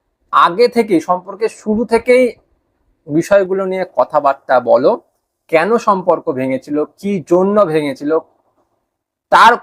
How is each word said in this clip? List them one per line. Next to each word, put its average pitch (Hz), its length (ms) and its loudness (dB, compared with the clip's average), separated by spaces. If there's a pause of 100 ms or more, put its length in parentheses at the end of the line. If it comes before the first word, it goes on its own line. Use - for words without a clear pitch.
(320)
আগে 170 340 2 (100)
থেকেই, 214 320 0
সম্পর্কের 190 520 -4
শুরু 214 220 -4 (100)
থেকেই 247 320 2 (840)
বিষয়গুলো 190 640 0
নিয়ে 185 140 -6 (140)
কথাবার্তা 139 580 -2 (140)
বলো, 127 220 2 (580)
কেন 165 200 0 (160)
সম্পর্ক 180 400 0 (120)
ভেঙেছিল, 131 380 -6 (240)
কি 196 120 -6 (180)
জন্য 190 260 2 (160)
ভেঙেছিল, 147 400 -4 (1200)
তার 180 300 6